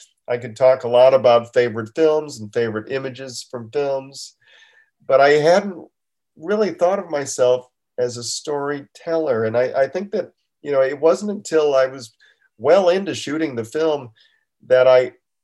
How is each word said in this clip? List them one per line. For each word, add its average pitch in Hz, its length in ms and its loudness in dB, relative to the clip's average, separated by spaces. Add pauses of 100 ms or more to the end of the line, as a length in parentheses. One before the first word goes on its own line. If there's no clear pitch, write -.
(300)
I 123 80 -4
could 113 180 -14
talk 131 300 2
a 117 40 -6
lot 123 240 6
about 120 400 2
favorite 113 420 -2
films 151 440 0
and 104 140 -16
favorite 110 380 -4
images 135 600 -10
from 117 200 -14
films, 139 680 -8 (680)
but 135 140 4
I 143 120 6
hadn't 170 540 2 (520)
really 190 340 -2
thought 180 280 0
of 175 120 -12
myself 127 560 0 (300)
as 120 180 -4
a 120 80 -12
storyteller. 143 1200 -6
And 110 140 -2
I, 131 240 0
I 135 80 2
think 196 220 -8
that, 202 200 -6 (300)
you 147 100 -8
know, 139 100 2
it 135 180 -2
wasn't 175 320 0
until 156 440 0
I 131 120 2
was 127 280 -18 (420)
well 170 320 4
into 180 260 -2
shooting 143 400 -6
the 117 80 -6
film 143 480 -4 (560)
that 127 200 4
I, 127 260 6 (300)